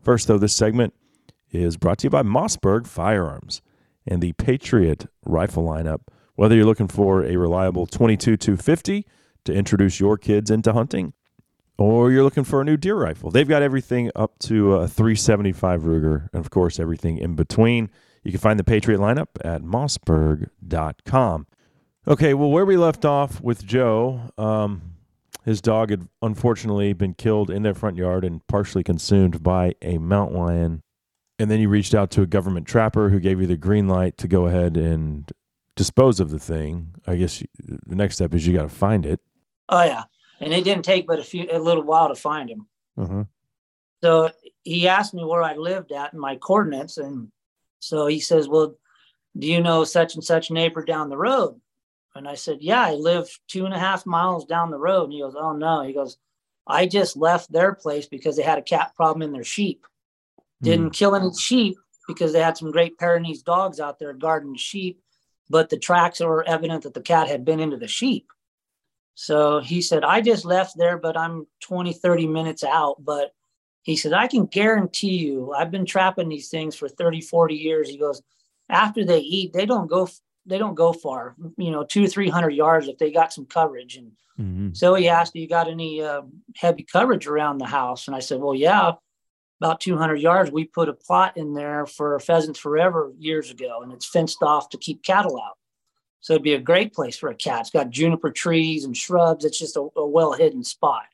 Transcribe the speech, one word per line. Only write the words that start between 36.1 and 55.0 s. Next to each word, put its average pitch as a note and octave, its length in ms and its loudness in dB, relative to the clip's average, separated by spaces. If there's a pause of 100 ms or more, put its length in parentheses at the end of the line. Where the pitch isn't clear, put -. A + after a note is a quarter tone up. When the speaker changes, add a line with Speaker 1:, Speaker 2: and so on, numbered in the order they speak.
Speaker 1:
of E2+ 80 2
the D2+ 100 -6
thing. E2 560 -8 (120)
I F2+ 100 -2
guess F2 240 -2
you, - 60 -12 (400)
the F2 100 -8
next G2 200 0
step E2+ 180 -2
is D#2+ 120 2
you F2+ 60 4
gotta D2+ 160 2
find G2 380 0
it. D#2+ 140 -4 (500)
Speaker 2:
Oh, F3 120 6
yeah. C3 220 0 (360)
And D3+ 120 -4
it F3+ 120 0
didn't F#3 200 0
take F#3 220 0
but D#3+ 120 0
a D3+ 60 -8
few, F3+ 260 -10
a E3 80 0
little D#3+ 260 0
while D#3+ 240 4
to C#3 60 -4
find D3 360 -6
him. G#2+ 160 -16 (320)
Speaker 1:
Mm-hmm. F#2 240 -4 (840)
Speaker 2:
So E3 240 4 (340)
he F3 260 0
asked G3+ 260 0
me E3+ 100 -10
where E3+ 180 0
I D#3 120 -2
lived E3+ 380 -8
at C#3+ 200 -10
and D#3+ 80 -14
my C3+ 160 -8
coordinates. E3+ 640 -2
And C#3 340 -12 (460)
so D3+ 280 -2
he D3+ 140 0
says, D#3 260 2
"Well, D3+ 300 2 (600)
do C#3 80 -6
you E3+ 160 2
know E3 220 4
such D#3+ 300 0
and D#3 80 -12
such D#3+ 280 0
neighbor D#3+ 340 -2
down D#3 240 -4
the C#3 80 -10
road?" G3+ 420 0 (560)
And C#3 140 -14
I C#3+ 60 -12
said, C#3+ 260 -8
"Yeah, G#3 220 2
I F3 100 0
live D#3+ 380 -2 (180)
two F#3 160 -6
and F#3+ 80 -6
a F3+ 60 -6
half F#3+ 260 -2
miles F3 400 -2
down E3+ 260 -2
the D3 80 -8
road." F3 260 0